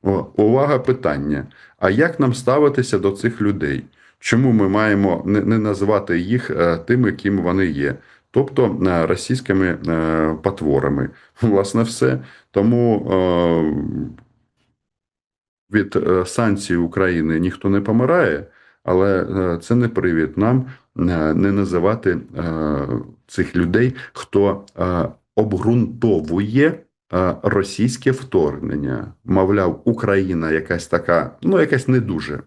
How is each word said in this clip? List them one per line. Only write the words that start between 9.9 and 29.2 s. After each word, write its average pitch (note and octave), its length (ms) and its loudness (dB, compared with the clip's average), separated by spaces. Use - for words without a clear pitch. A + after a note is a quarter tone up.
потворами. C#2+ 680 0
Власне, G#2 400 2
все. C3 360 -2
Тому, A2+ 600 2
е, F#2+ 60 2
від, G2+ 200 0
е, F2+ 300 2
санкцій G2+ 500 0
України E2+ 640 0
ніхто F#2 300 -2
не G2+ 100 2
помирає, A2+ 680 0
але, F#2+ 380 2
е, F#2 360 -2
це A#2 160 -2
не A#2+ 140 2
привід E2 500 -2
нам, B2+ 280 2
е, D#2+ 360 0
не G2 180 2
називати, G2 680 0
е, D#2+ 400 -4
цих - 300 -4
людей, G#2+ 380 2
хто, G2 520 0
е, F2+ 300 -2
обґрунтовує, G#2+ 1400 0
е, F2+ 280 0
російське G#2 680 -2
вторгнення. D2 1000 -4